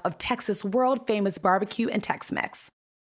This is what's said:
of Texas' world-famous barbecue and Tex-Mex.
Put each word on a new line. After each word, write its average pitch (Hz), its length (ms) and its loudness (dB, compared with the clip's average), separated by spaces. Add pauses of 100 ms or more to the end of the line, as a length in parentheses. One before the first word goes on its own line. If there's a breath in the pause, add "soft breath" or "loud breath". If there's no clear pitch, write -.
of 175 120 -2
Texas' - 460 -2
world-famous 220 760 2
barbecue 196 500 2
and 208 140 0
Tex-Mex. - 680 -4 (480)